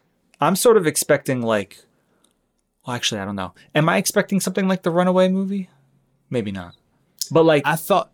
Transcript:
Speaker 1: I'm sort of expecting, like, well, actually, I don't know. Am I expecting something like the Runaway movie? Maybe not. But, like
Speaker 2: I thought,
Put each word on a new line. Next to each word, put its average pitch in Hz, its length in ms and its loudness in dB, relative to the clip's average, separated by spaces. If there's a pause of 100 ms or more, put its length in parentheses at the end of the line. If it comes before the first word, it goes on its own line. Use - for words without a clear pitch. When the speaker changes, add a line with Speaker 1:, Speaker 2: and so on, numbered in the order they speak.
(400)
Speaker 1:
I'm 160 160 2
sort 226 200 6
of 180 100 2
expecting, 139 560 0
like, 107 360 -2 (1080)
well, 123 80 -8
actually, 110 260 -6
I 95 40 -8
don't 101 120 -8
know. 92 160 -8 (220)
Am 151 140 0
I 185 80 2
expecting 196 440 -2
something 190 280 -2
like 185 160 -2
the 175 60 -2
Runaway 180 380 2
movie? 190 400 -4 (600)
Maybe 107 220 -4
not. 87 220 -12 (560)
But, 160 140 4
like 156 220 4
Speaker 2:
I 156 100 0
thought, - 380 -2